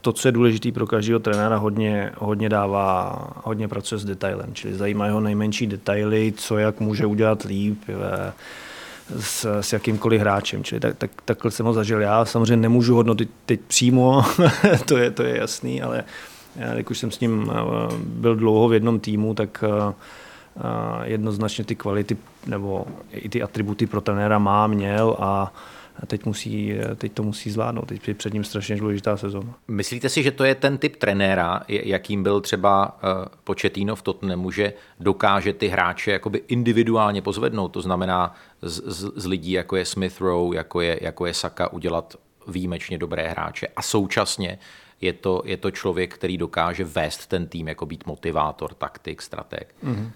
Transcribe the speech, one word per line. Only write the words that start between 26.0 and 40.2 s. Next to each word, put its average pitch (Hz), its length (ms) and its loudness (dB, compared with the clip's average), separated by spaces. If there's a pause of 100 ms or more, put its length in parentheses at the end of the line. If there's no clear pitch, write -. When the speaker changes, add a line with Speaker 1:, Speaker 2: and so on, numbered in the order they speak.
Speaker 1:
teď - 180 -6
musí, 104 480 -4
eh, 107 220 -4
teď 107 180 -6
to 110 100 -4
musí 104 280 -4
zvládnout. 113 340 -2
Teď - 220 -10
je 104 60 -2
před 104 200 -6
ním 104 100 -2
strašně 104 320 -4
důležitá 101 420 0
sezóna. 101 360 -6 (140)
Speaker 2:
Myslíte 117 420 -2
si, 147 140 2
že 135 80 2
to 131 120 0
je 135 120 6
ten 139 220 2
typ - 180 -2
trenéra, 98 720 2
j-, 101 180 -2
jakým 95 380 -2
byl 101 180 4
třeba, 98 600 2
eh, 95 260 -2 (140)
Pochettino 98 520 -2
v - 60 -16
Tottenhamu, 92 500 -4
že 101 220 0 (260)
dokáže 98 540 4
ty - 140 0
hráče 90 440 0
jakoby 101 360 -2
individuálně 113 760 4
pozvednout, 104 460 -2
to 90 140 -6
znamená 90 540 0 (260)
z, 85 240 -8
z, 95 300 -8
z 90 100 -10
lidí, 90 260 -4
jako 90 240 -2
je 90 100 0
Smith 92 360 -4